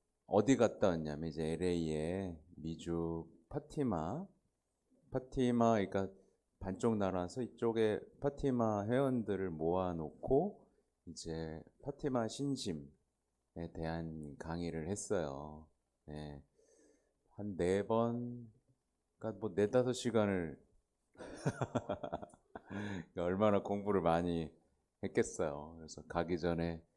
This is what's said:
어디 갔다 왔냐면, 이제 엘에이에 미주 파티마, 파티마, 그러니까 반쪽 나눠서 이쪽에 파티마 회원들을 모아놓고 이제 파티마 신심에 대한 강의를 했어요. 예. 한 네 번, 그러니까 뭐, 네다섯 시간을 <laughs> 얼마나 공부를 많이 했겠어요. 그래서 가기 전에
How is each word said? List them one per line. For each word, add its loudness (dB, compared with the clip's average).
어디 6
갔다 4
왔냐면, -2
이제 -2
엘에이에 0
미주 -4
파티마, -4
파티마, 4
그러니까 2
반쪽 0
나눠서 0
이쪽에 2
파티마 2
회원들을 2
모아놓고 0
이제 -8
파티마 -2
신심에 -4
대한 -6
강의를 -6
했어요. -6
예. -12
한 -8
네 2
번, -2
그러니까 -8
뭐, -4
네다섯 4
시간을 0
<laughs> -6
얼마나 4
공부를 0
많이 2
했겠어요. -2
그래서 -16
가기 0
전에 0